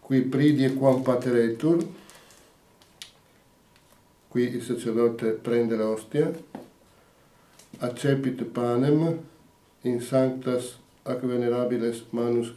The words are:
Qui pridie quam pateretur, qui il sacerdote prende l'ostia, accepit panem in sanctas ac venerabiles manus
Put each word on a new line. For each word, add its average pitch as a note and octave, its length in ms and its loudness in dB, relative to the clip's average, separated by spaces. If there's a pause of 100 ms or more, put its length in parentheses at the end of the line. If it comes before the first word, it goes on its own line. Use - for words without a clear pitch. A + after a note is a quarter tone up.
(120)
Qui C3 120 4
pridie C3+ 500 2
quam C3 300 4
pateretur, B2 840 2 (2500)
qui B2 160 -2
il B2 180 -4
sacerdote A#2 720 0
prende A#2 460 0
l'ostia, A2 520 -2 (1500)
accepit C3 640 -2
panem A#2+ 560 0 (880)
in A#2+ 140 -2
sanctas C3 760 -2 (280)
ac B2+ 200 -6
venerabiles A#2+ 840 0
manus A#2+ 480 -2